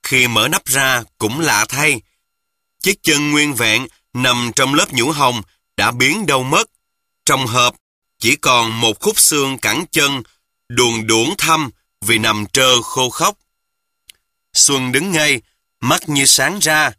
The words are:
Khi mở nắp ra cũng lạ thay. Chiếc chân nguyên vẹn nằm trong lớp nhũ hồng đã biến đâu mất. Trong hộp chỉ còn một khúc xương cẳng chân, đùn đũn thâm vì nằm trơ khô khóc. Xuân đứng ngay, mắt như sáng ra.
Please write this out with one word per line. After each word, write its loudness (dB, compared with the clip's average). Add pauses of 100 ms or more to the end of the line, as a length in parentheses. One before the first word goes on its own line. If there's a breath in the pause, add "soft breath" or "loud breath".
Khi 0
mở 0
nắp -4
ra 0 (140)
cũng -2
lạ 0
thay. -2 (800)
Chiếc -4
chân 0
nguyên 0
vẹn 0 (260 soft breath)
nằm 0
trong 0
lớp 0
nhũ 0
hồng 0 (360)
đã 2
biến 0
đâu 0
mất. 0 (560)
Trong 0
hộp 0 (440)
chỉ 2
còn 0
một 0
khúc -2
xương 0
cẳng -2
chân, 0 (460 soft breath)
đùn 0
đũn 2
thâm 0 (320)
vì 0
nằm -2
trơ 4
khô -4
khóc. -2 (1160)
Xuân 0
đứng 0
ngay, 0 (380)
mắt 0
như 0
sáng 2
ra. 2